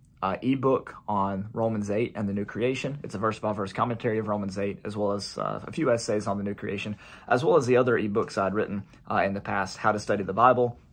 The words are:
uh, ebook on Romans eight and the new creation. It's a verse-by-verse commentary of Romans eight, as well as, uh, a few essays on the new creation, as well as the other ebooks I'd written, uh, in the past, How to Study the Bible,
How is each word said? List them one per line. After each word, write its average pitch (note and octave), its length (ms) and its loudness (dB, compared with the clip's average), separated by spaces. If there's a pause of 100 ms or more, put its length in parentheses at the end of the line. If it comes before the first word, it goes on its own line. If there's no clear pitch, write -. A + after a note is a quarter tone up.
(220)
uh, F#2+ 200 0
ebook C3 520 2 (120)
on G2+ 480 0
Romans A2 360 0
eight A2 240 0
and G#2 140 -2
the G2 60 -2
new G2+ 100 -2
creation. C3 600 -2
It's - 100 -10
a G2 40 -4
verse-by-verse G#2+ 540 -2
commentary A2+ 460 0
of G#2 100 -2
Romans G2 300 -2
eight, G2+ 260 -2
as G#2 140 -8
well G#2 140 2
as, G2+ 260 -6
uh, G#2 280 -4
a - 60 -10
few C#3+ 180 0
essays A2 360 0
on G2+ 100 0
the G2+ 80 -4
new G2+ 100 -4
creation, G#2 420 -6 (300)
as B2+ 160 2
well F3 140 6
as C3+ 100 4
the B2 120 6
other B2 200 4
ebooks G#2 380 -2
I'd G2 160 2
written, G2+ 300 -2 (280)
uh, G2 140 2
in G2 80 0
the G2 80 -4
past, G2+ 380 -4
How A2 140 2
to G#2+ 60 0
Study G2+ 260 -2
the F#2+ 100 -4
Bible, A#2+ 440 4 (140)